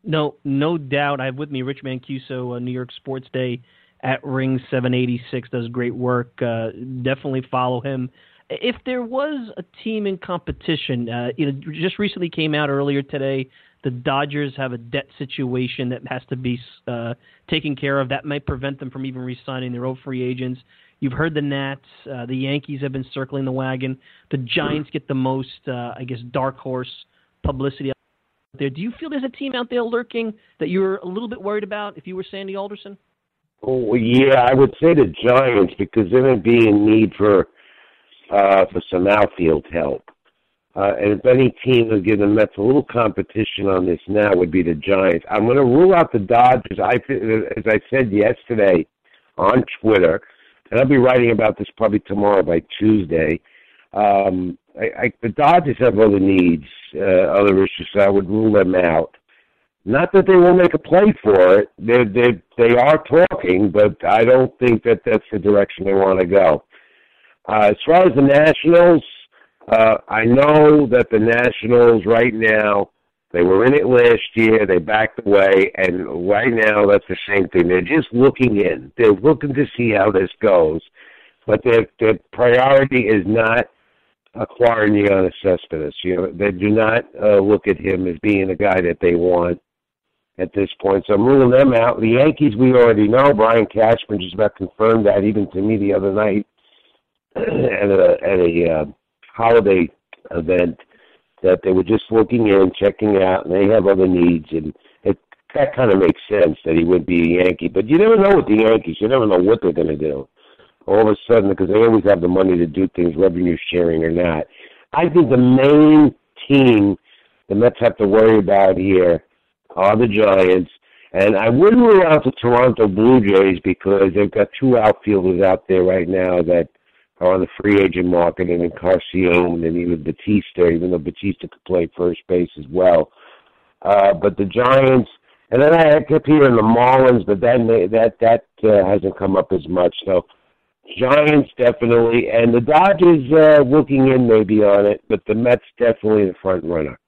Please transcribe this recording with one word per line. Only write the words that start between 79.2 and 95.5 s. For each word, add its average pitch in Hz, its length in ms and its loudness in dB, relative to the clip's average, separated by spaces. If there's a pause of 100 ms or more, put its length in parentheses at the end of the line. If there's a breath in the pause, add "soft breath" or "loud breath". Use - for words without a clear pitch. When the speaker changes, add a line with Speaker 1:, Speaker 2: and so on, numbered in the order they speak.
Speaker 2:
to 139 120 -2 (100)
see 120 140 -2
how 104 200 0
this 95 200 -2 (100)
goes, 82 400 0 (640 soft breath)
but 107 180 -2
their, 113 220 2 (120)
their 110 200 0 (140)
priority 127 760 2
is 104 180 0
not 113 400 0 (680)
acquiring 110 600 0
Giannis 98 380 0 (100)
Cespedes. 80 640 -4
You 90 120 -4
know, 87 160 -6
they 98 180 -4
do 95 180 -4
not, 110 360 0 (160)
uh, 104 180 4
look 98 280 0
at 98 120 -2
him 92 280 -4
as 85 160 -6
being 98 280 -2
a 90 60 -4
guy 95 260 0
that 85 180 -4
they 87 140 0
want 87 460 -2 (800)
at 90 140 -8
this 98 160 -4 (120)
point. 98 260 -2
So 104 80 -2
I'm 101 100 0
ruling 131 340 4
them 135 160 4
out. 117 260 0
The 110 80 -2
Yankees, 139 460 0
we 127 200 2
already 110 340 4
know. 135 240 2
Brian 110 340 0
Cashman 110 540 -2
just 90 140 -12
about 104 220 -2
confirmed 110 500 -2
that 101 180 0
even 104 280 -2